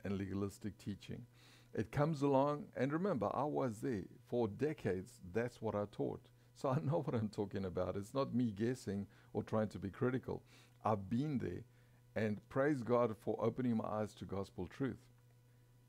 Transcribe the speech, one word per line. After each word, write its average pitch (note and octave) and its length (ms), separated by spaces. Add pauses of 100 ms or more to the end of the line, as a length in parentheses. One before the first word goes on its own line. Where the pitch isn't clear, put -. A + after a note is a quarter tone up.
and G2 120
legalistic G2 640
teaching. - 480 (480)
It - 180
comes D3 300
along, C#3+ 420 (120)
and C3+ 160
remember, D#3 420
I B2+ 100
was C3+ 360
there. B2 240 (220)
For A#2+ 220
decades, G#2 720 (120)
that's A#2 280
what G#2+ 140
I G#2 180
taught. - 340 (280)
So - 160
I C3 100
know D#3 220
what - 120
I'm G#2+ 140
talking G2+ 380
about. F2+ 280
It's G2+ 200
not C3+ 200
me A#2+ 160
guessing G2+ 560 (280)
or G#2+ 80
trying G#2+ 260
to G2+ 100
be F#2 120
critical. B2 520 (400)
I've G2 280
been C3+ 280
there, G2 260 (520)
and G#2 320
praise C#3 340
God A#2 360
for - 200
opening A#2 380
my A2 80
eyes G#2+ 300
to - 100
gospel F#2+ 420
truth. - 380 (840)